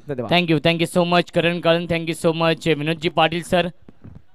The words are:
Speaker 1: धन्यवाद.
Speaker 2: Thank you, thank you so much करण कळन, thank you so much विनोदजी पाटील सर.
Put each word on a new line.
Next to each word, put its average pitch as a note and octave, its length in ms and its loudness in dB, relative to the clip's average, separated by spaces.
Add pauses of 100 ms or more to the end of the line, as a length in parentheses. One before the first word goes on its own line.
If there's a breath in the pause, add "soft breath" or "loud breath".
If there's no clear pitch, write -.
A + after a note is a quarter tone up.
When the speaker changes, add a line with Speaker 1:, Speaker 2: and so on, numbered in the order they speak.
Speaker 1:
धन्यवाद. B2 260 -4
Speaker 2:
Thank F3 180 2
you, D3+ 140 2
thank E3 180 2
you F3+ 180 0
so F3 120 0
much F3 220 2
करण E3+ 240 0
कळन, E3 260 2
thank E3 200 -4
you E3 240 -2
so E3 120 -2
much E3 360 0
विनोदजी D#3 320 -2
पाटील D#3+ 340 0
सर. F3 240 0 (680)